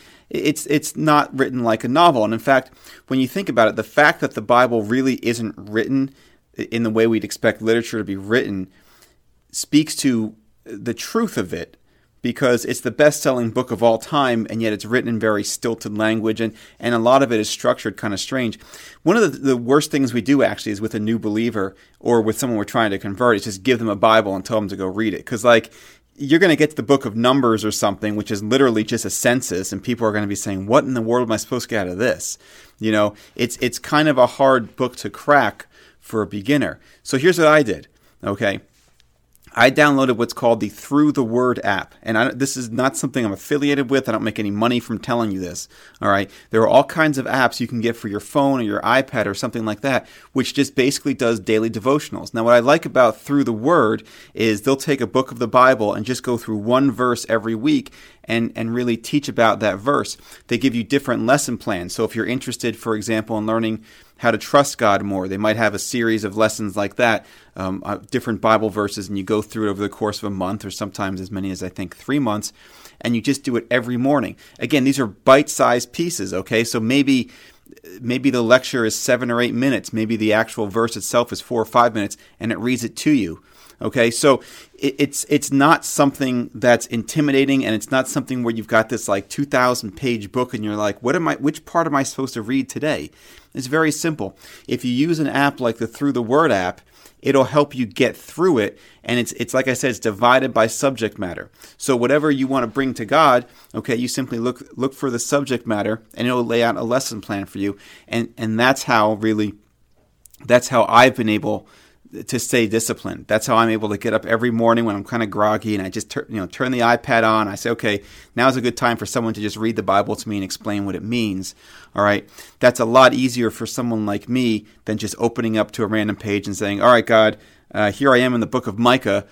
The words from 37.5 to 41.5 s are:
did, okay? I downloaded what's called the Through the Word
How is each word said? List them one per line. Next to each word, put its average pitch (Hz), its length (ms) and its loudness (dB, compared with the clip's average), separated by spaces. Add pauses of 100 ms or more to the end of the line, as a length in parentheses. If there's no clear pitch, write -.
did, 92 260 -6 (340)
okay? 101 380 -2 (960)
I 123 140 6
downloaded 135 460 4
what's 117 160 -2
called 117 260 2
the 104 80 -2
Through 147 460 0
the 139 100 0
Word 123 400 0